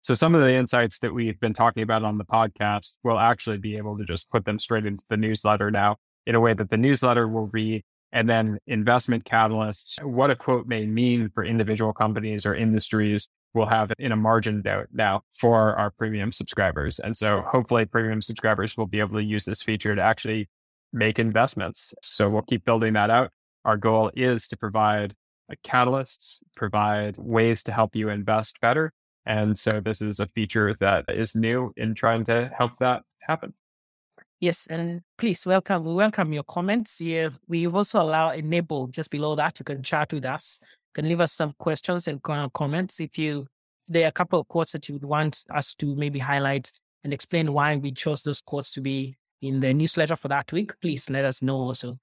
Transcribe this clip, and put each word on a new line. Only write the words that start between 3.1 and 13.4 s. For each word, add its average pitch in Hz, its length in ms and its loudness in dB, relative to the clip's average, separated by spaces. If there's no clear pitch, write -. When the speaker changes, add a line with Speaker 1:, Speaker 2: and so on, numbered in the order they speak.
Speaker 1:
actually 117 380 2
be 104 220 -6
able 104 180 -8
to 104 80 -6
just 87 260 -6
put 110 140 0
them 107 140 -2
straight 107 260 -2
into 101 240 -6
the 110 80 0
newsletter 107 540 2
now 104 260 2
in 117 80 0
a 117 60 6
way 117 120 4
that 104 160 -2
the 110 80 0
newsletter 123 500 4
will 110 200 -2
read, 110 360 -2
and 120 160 2
then 110 280 2
investment 120 560 2
catalysts, 110 760 0
what 135 280 2
a 123 60 2
quote 123 320 -2
may 110 180 -2
mean 117 480 2
for 101 100 -4
individual 110 480 0
companies 107 540 -2
or 104 80 2
industries, 107 760 2